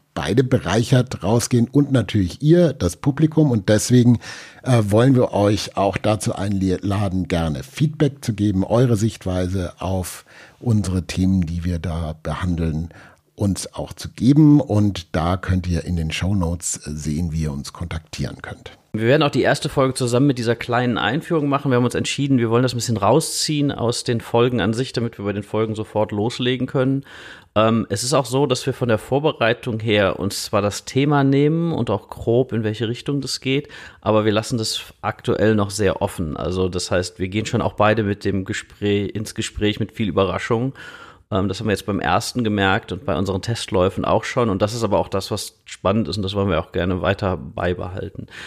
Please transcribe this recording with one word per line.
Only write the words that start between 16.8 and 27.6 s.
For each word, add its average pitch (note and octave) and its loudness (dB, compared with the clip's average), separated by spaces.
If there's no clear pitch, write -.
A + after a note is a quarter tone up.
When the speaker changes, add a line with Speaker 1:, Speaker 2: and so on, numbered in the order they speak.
Speaker 1:
wie D#2+ -2
ihr D2+ -2
uns C#2 -10
kontaktieren D#2+ -8
könnt. - -16
Speaker 2:
Wir G#2+ 0
werden C#3+ 6
auch C#3+ 4
die B2 2
erste B2 2
Folge C3 0
zusammen B2 2
mit C3 2
dieser A#2 0
kleinen A#2+ -2
Einführung D3 0
machen. C3+ 0
Wir B2+ 4
haben B2 4
uns A#2+ 0
entschieden, C3+ 0
wir A#2 0
wollen A#2 4
das A#2+ -2
ein A#2+ -6
bisschen A2+ -2
rausziehen C#3+ 2
aus - -2
den A#2 -2
Folgen A#2+ 2
an G2 2
sich, B2 -4
damit A#2 -4
wir G2+ -10
bei G2+ 0
den G2+ -6
Folgen A2 -2
sofort G#2+ -2
loslegen B2 -2
können. C3+ 0
Ähm, A2 4